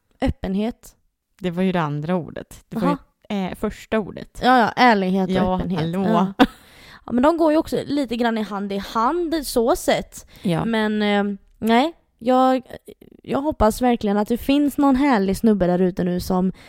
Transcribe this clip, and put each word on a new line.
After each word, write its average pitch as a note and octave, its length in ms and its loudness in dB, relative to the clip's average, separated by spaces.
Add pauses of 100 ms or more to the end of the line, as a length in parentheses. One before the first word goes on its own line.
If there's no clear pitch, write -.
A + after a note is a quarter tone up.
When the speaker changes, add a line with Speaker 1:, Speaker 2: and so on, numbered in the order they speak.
(200)
Speaker 1:
Öppenhet. G#3+ 760 -6 (440)
Speaker 2:
Det F3+ 100 -4
var F3 120 -4
ju F#3+ 100 0
det F3 80 0
andra D3 360 -4
ordet. - 520 -12
Det - 100 -10
var A#3 100 0
ju, C#4+ 80 0 (400)
Speaker 1:
Aha. F#3+ 120 -4
Speaker 2:
eh, - 60 -8
första - 440 -6
ordet. - 440 -10
Speaker 1:
Ja, B3+ 160 6
ja, G#3+ 180 2
ärlighet F#3+ 520 4
och F#3 60 -2
Speaker 2:
Ja, F#3 220 2
Speaker 1:
öppenhet. F3 240 -4
Speaker 2:
hallå. E3 280 -2
Speaker 1:
Ja. F#3+ 240 2 (720)
Ja, - 60 -8
men B3 100 0
de D#4+ 140 4
går D#4 160 4
ju D#4 60 4
också - 180 -2 (100)
lite C#4 300 -4
grann A3+ 220 0
i G#3+ 40 -4
hand G3+ 300 -8
i G3 60 -4
hand C#4 560 -2 (120)
så B3+ 300 0
sett. - 520 -4 (140)
Speaker 2:
Ja. E3 220 0
Speaker 1:
Men, G#3+ 380 0
eh, G3+ 340 0 (220)
nej, B3+ 340 2 (260)
jag, B3+ 440 2 (600)
jag - 180 -4
hoppas G#3+ 420 0
verkligen A3+ 340 2
att G#3 120 -2
det A#3+ 100 0
finns C#4+ 400 0
någon C#4 180 4
härlig A3 400 2
snubbe G#3 300 2
där F3+ 120 2
ute F3+ 260 0
nu F3+ 160 -2
som, F#3 320 -2 (160)